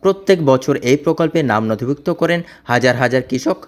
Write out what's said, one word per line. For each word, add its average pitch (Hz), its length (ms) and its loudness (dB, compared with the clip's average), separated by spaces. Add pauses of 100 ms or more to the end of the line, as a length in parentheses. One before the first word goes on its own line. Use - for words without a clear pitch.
প্রত্যেক 190 420 2
বছর 135 320 2
এই 127 200 2
প্রকল্পে 160 460 -2
নাম 110 280 0
নথিভুক্ত 123 400 -4
করেন 170 300 -2 (240)
হাজার 123 320 2
হাজার 123 260 0
কৃষক। - 460 -4